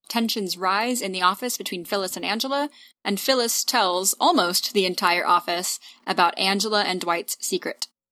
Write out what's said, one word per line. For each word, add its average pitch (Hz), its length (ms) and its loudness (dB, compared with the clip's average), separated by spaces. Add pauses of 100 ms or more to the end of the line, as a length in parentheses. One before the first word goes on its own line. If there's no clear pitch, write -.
tensions 220 480 -2
rise 208 460 0
in 190 100 -4
the 185 80 -6
office 202 380 0
between 185 260 -8
Phyllis 190 320 -4
and 175 80 -8
Angela, 262 460 -2 (340)
and 202 160 -2
Phyllis 247 440 0
tells 190 560 2
almost 202 520 2
the 196 140 4
entire 180 400 2
office 175 540 0 (260)
about 180 320 2
Angela 202 460 2
and 185 160 -2
Dwight's 170 440 -2
secret. - 440 -4 (240)